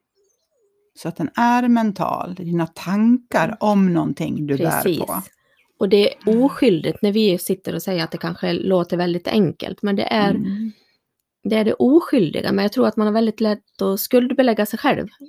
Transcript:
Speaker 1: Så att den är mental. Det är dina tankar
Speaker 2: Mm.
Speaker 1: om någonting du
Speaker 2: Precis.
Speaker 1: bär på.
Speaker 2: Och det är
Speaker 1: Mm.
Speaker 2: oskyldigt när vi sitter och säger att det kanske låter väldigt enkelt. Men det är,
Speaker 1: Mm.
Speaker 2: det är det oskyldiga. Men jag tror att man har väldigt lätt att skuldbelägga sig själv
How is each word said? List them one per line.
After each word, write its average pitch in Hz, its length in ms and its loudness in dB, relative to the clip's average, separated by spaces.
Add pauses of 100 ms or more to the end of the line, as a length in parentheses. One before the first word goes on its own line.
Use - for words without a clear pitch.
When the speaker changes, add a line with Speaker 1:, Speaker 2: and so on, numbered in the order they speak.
(960)
Speaker 1:
Så - 140 -12
att 170 60 -8
den - 200 -6
är 240 320 2
mental. 208 680 0
Det 180 80 -12
är - 20 -10
dina 170 220 -2
tankar 208 760 0
Speaker 2:
Mm. 220 140 -6
Speaker 1:
om 202 340 2
någonting 151 540 -4
du 139 100 0
Speaker 2:
Precis. 151 420 0
Speaker 1:
bär - 60 -4
på. 185 160 -6 (580)
Speaker 2:
Och 202 100 0
det 202 240 4
är - 160 -20
Speaker 1:
Mm. 226 140 4
Speaker 2:
oskyldigt 170 580 2
när 208 100 2
vi 202 260 2
sitter 185 380 -6
och 165 80 -8
säger 180 200 -4
att 165 80 -8
det 170 60 -8
kanske 175 360 -4
låter 180 440 0
väldigt 175 300 -2
enkelt. 190 540 0
Men 202 140 -2
det 196 80 -2 (100)
är, 208 220 2
Speaker 1:
Mm. 208 360 -4 (720)
Speaker 2:
det 208 120 -2
är 214 100 2
det 220 80 0
oskyldiga. 254 760 2
Men 196 120 0
jag 208 80 0
tror 247 160 0
att 214 100 -4
man 214 100 2
har 208 60 0
väldigt 220 280 0
lätt 214 400 -4
att 196 180 0
skuldbelägga 247 680 2
sig - 140 -6
själv 196 280 0 (220)